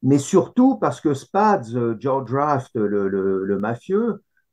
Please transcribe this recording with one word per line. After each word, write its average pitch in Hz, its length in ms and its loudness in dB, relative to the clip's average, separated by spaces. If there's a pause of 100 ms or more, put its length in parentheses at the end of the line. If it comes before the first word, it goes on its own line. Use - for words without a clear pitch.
Mais 135 160 4
surtout 247 580 2
parce 143 240 -2
que 151 120 0
Spads, 190 600 0
euh, 117 240 0
George 131 340 -2
Raft, 139 420 -2
le, 101 320 0
le, 95 380 -2
le 98 120 -2
mafieux, 180 640 -4 (320)